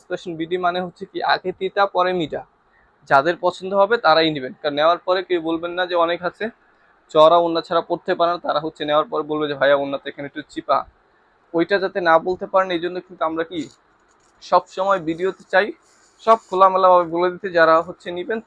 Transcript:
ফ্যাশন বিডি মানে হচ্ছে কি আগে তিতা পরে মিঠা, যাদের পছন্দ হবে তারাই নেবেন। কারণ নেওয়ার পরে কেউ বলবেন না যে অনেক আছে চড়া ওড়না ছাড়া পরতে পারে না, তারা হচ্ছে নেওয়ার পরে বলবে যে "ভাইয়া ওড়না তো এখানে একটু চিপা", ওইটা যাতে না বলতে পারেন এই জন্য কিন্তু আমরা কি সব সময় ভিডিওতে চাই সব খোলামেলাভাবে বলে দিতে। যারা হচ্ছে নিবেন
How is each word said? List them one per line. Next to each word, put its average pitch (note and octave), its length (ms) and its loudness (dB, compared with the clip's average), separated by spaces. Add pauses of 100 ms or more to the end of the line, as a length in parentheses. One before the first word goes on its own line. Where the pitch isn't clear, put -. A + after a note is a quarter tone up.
ফ্যাশন F3+ 300 -10
বিডি E3 220 -6
মানে F3+ 240 -2
হচ্ছে F3+ 240 -12
কি F3 180 -12
আগে D#3+ 340 -2
তিতা F#3+ 300 -2
পরে F3+ 260 -2
মিঠা, D#3+ 300 -6 (640)
যাদের D3+ 280 2
পছন্দ F3+ 340 -4 (100)
হবে G3+ 160 2
তারাই D#3+ 340 2
নেবেন। C3 280 -8
কারণ D3 200 -6
নেওয়ার E3 240 2
পরে F#3 200 0
কেউ F3+ 180 -2
বলবেন E3 340 -4
না F#3 100 -4
যে F3 100 -6
অনেক E3+ 280 0
আছে F3+ 220 -8 (680)
চড়া D#3+ 260 6
ওড়না E3 240 0
ছাড়া E3+ 280 -2
পরতে F3 260 -4
পারে E3+ 180 0
না, F3 60 -6
তারা D3 260 -4
হচ্ছে D#3+ 200 -10
নেওয়ার D3+ 240 2
পরে D3+ 140 -4
বলবে D3+ 240 -4
যে C#3+ 120 -6
"ভাইয়া C#3 180 4
ওড়না C#3 220 -4
তো - 100 -20
এখানে C#3+ 180 -12
একটু D3+ 220 -12
চিপা", D3 280 -2 (760)
ওইটা E3+ 300 0
যাতে F#3+ 180 -4
না E3 180 4
বলতে F3+ 280 -4
পারেন F#3+ 240 0
এই E3 120 -2
জন্য F3+ 180 -8
কিন্তু F3+ 280 -18
আমরা D#3+ 140 -4
কি E3 160 -8 (840)
সব F#3 200 2 (120)
সময় F#3+ 320 0
ভিডিওতে E3+ 440 -6
চাই G3 160 2 (560)
সব A3+ 220 4
খোলামেলাভাবে F#3 680 4
বলে F3 200 0
দিতে। F3+ 180 -12
যারা E3 300 4
হচ্ছে F3 300 -16
নিবেন F3+ 360 -6